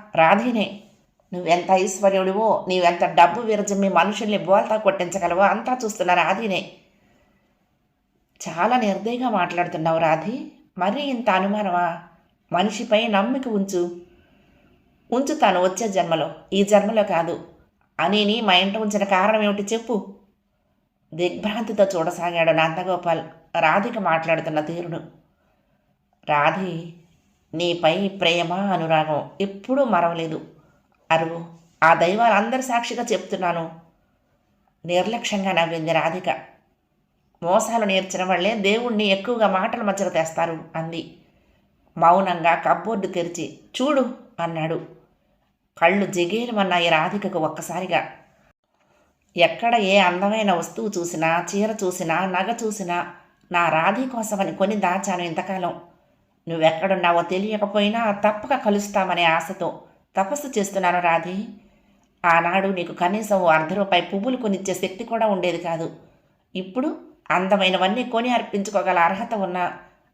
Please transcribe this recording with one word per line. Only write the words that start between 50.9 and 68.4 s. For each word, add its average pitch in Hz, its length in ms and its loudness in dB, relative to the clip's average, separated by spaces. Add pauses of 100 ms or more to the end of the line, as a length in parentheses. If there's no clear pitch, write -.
చూసినా, 170 480 -2 (100)
చీర 214 160 0 (120)
చూసినా, 180 420 -2
నగ 190 300 -2 (100)
చూసినా, 175 480 -4 (380)
"నా 175 180 2
రాధి 202 400 0
కోసమని 202 460 -4
కొని 208 200 0
దాచాను 190 460 -2
ఇంతకాలం. 175 600 -6 (680)
నువ్వెక్కడున్నావో 170 720 2
తెలియకపోయినా 208 920 0
తప్పక 208 440 0
కలుస్తామనే 202 680 0
ఆశతో 165 580 0 (360)
తపస్సు 269 420 -2
చేస్తున్నాను 180 420 0
రాధి. 175 440 0 (800)
ఆనాడు 175 420 4
నీకు 175 260 -4
కనీసం 202 460 0
ఓ 180 60 2
అర్ధ 156 280 4
రూపాయి 196 280 2
పువ్వులు 208 360 -4
కొనిచ్చే 190 360 -2
శక్తి 185 300 -6
కూడా 226 240 -2
ఉండేది 180 300 0
కాదు. 165 380 -6 (600)
ఇప్పుడు 190 420 -4 (340)
అందమైనవన్నీ 190 720 2
కొని 240 300 -2
అర్పించుకోగల 196 640 0